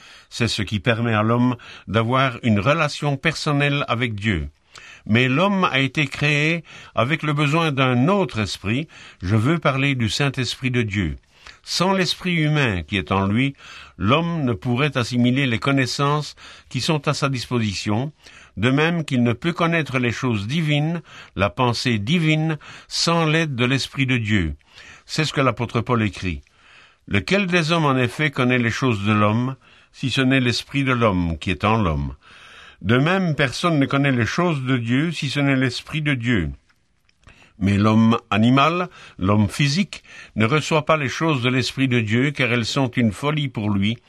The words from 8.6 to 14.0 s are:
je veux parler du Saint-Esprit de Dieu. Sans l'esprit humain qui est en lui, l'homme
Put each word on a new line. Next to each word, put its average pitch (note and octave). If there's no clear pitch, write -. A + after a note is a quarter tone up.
je F#2+
veux C#3
parler C#3
du A#2
Saint-Esprit C3
de B2
Dieu. F#2+
Sans F#3
l'esprit F3+
humain D3
qui G2
est F#2
en G2
lui, B2+
l'homme D#3